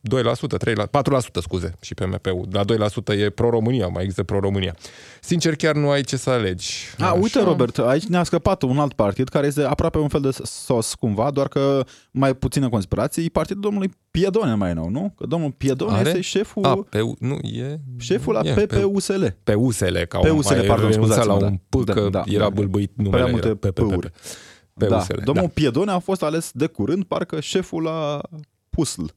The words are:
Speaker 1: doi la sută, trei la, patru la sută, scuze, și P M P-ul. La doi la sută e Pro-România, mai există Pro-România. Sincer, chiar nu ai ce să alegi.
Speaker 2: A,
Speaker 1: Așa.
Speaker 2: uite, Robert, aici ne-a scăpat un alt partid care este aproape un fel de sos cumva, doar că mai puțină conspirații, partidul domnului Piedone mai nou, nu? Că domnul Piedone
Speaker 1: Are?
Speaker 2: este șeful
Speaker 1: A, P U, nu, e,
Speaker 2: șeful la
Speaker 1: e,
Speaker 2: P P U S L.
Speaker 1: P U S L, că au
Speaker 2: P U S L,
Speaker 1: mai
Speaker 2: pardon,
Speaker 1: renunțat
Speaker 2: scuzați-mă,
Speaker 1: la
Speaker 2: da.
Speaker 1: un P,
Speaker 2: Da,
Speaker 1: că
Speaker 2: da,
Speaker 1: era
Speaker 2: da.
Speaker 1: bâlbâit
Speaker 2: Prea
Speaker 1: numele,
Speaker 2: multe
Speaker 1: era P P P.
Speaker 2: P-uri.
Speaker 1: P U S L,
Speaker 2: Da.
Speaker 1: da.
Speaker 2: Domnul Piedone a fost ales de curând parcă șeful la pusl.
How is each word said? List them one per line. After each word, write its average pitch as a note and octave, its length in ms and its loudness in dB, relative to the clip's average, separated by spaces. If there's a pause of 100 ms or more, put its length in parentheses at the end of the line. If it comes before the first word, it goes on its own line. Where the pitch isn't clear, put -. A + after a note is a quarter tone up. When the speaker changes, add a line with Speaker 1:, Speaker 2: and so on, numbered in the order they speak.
Speaker 1:
doi B2 220 -2
la A#2 120 0
sută, - 220 -6
trei A2+ 180 0
la, G#2 120 -2
patru C#3+ 260 2
la C3 80 2
sută, - 200 -6
scuze, F2 400 -6
și - 140 -14
P - 100 -6
M F#2+ 160 -4
P-ul. F#2 320 -4
La G2+ 120 0
doi A2+ 120 2
la G#2+ 120 2
sută G#2 240 -4
e G#2 180 2
Pro-România, A#2 560 0
mai F2+ 160 -4
există G2 200 -4
Pro-România. G2 540 -2 (440)
Sincer, E3 360 0
chiar D#3 180 2
nu D3 160 2
ai C#3 120 2
ce C3+ 140 -4
să C3 140 -2
alegi. G2 380 0 (300)
Speaker 2:
A, - 60 -2
Speaker 1:
Așa. F3+ 80 2
Speaker 2:
uite, A3 300 2
Robert, C#3 360 2
aici C#3 260 2
ne-a F3 180 2
scăpat F3 400 0
un C3 160 2
alt D3 140 0
partid G#2 360 0
care C#3+ 180 0
este D3 160 0
aproape D3+ 360 0
un D3 100 0
fel D3+ 120 0
de C#3 100 0 (120)
sos - 520 -2
cumva, A2+ 360 0
doar C#3 180 0
că C#3 360 2 (260)
mai C3+ 240 2
puțină C3+ 340 0
conspirații, A#2 600 -2
partidul G3 320 -4
domnului G3+ 280 -2 (200)
Piedone F#3 440 0
mai F#2+ 180 0
nou, E2 160 -4
nu? D#3+ 280 -4
Că - 100 -10
domnul D3+ 240 -2
Piedone B2+ 460 -2
Speaker 1:
Are? A2 120 2
Speaker 2:
este F3+ 120 0
șeful G3 440 -2
Speaker 1:
A, C3+ 100 6
P - 200 -6
U, A2+ 240 0
nu, B2+ 160 -2
e, C3 460 -6 (180)
Speaker 2:
șeful - 360 -2
la A3 100 2
Speaker 1:
e, D3+ 80 0
Speaker 2:
P G#3 200 2
P - 120 2
U G3 140 2
S F#3+ 100 -4
L. F#3+ 160 2 (200)
Speaker 1:
P - 120 0
U B2 140 4
S A2 100 -2
L, F2+ 160 0 (120)
că - 80 -6
au F#2+ 60 4
Speaker 2:
P D#3+ 140 4
U D3+ 40 2
S C#3 100 0
L, - 40 4
Speaker 1:
mai - 120 2
Speaker 2:
pardon, G2+ 240 4
Speaker 1:
renunțat A2 320 4
Speaker 2:
scuzați-mă, G#2 100 2
Speaker 1:
la G2 80 4
Speaker 2:
da. - 60 2
Speaker 1:
un G2 220 -2
P, C3 160 0
Speaker 2:
Da, G#2+ 80 -2
Speaker 1:
că G2+ 180 2
Speaker 2:
da, F#2+ 160 0
Speaker 1:
era G2+ 160 2
Speaker 2:
da. G#2 60 2
Speaker 1:
bâlbâit G2 420 0
Speaker 2:
Prea A2 140 -2
Speaker 1:
numele, A#2+ 260 2
Speaker 2:
multe A#2 160 0
Speaker 1:
era A2 100 0
P - 40 -14
P G2+ 100 0
P. F2+ 40 -6
Speaker 2:
P-uri. F#2 360 0 (640)
Speaker 1:
P - 80 -2
U G#2+ 160 2
S F#2+ 100 -2
L, G2+ 60 -4
Speaker 2:
Da. - 20 -
Speaker 1:
da. - 80 -6
Speaker 2:
Domnul D#3+ 240 2
Piedone D3+ 420 0
a F#3 80 0
fost F#3+ 240 -2
ales D#3+ 320 -2
de C3 120 0
curând D#3+ 380 -2
parcă - 360 -4
șeful F3 420 -4
la D#3 380 -4 (500)
pusl. - 320 -2 (140)